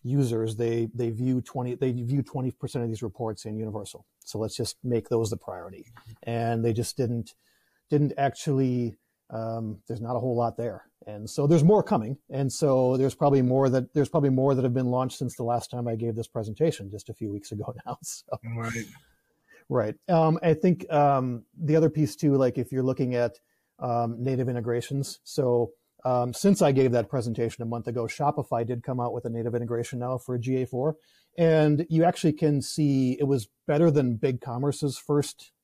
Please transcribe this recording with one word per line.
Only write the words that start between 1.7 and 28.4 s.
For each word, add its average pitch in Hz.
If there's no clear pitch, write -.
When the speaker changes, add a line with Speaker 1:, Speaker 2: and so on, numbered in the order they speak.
Speaker 1:
they 127
view 123
twenty 127
percent 123
of 117
these 110
reports 110
in 107
Universal. 104
So -
let's 110
just -
make 120
those 113
the 107
priority." 95
And 117
they 117
just 113
didn't, 120
didn't 147
actually, 131
um, 113
there's 113
not 117
a 117
whole 123
lot 117
there. 117
And 107
so 143
there's 156
more 196
coming. 131
And 131
so 131
there's 131
probably 139
more 131
that, 127
there's 143
probably 143
more 131
that 127
have 123
been 127
launched 127
since 123
the 127
last 117
time 120
I 117
gave 113
this 113
presentation 110
just 104
a 113
few 107
weeks 101
ago 104
<laughs> -
now. 120
So. -
Speaker 2:
Right. 117
Speaker 1:
Right. 110
Um, 160
I 165
think, 175
um, 135
the 151
other 160
piece 156
too, 139
like 127
if 123
you're 131
looking 127
at, 120
um, 117
native 127
integrations. 120
So, 120
um, 123
since -
I 147
gave 131
that 117
presentation 117
a -
month 117
ago, 117
Shopify 135